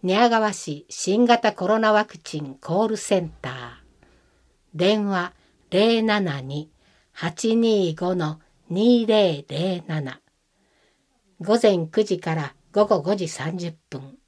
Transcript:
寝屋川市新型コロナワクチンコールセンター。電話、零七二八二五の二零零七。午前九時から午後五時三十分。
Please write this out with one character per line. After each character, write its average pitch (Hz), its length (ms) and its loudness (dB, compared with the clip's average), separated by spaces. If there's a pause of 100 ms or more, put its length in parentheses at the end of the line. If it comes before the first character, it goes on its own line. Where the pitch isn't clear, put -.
寝 185 100 0
屋 233 160 4
川 220 240 2
市 147 380 -10
新 214 340 0
型 233 300 2
コ 185 120 -6
ロ 220 120 2
ナ 220 160 2
ワ 208 100 4
ク 180 140 -14
チ - 220 -10
ン 139 160 -12
コ 185 280 -2
ー 220 40 -2
ル 214 100 -4
セ 190 220 0
ン 165 200 -8
タ 131 100 -8
ー。 123 240 -14 (1000)
電 202 320 2
話、 180 260 -2 (380)
零 226 320 4
七 196 400 0
二 147 280 -8 (420)
八 220 440 -2
二 214 380 2
五 180 200 -2
の 156 280 -4 (260)
二 226 380 4
零 196 420 2
零 170 380 -4
七。 156 340 -6 (1200)
午 208 220 0
前 185 240 2
九 214 180 -2
時 190 160 -4
か 160 140 -4
ら 147 200 -6 (180)
午 208 120 4
後 196 160 2
五 185 160 -2
時 185 100 -6
三 160 300 -8
十 175 160 -8 (160)
分。 135 400 -14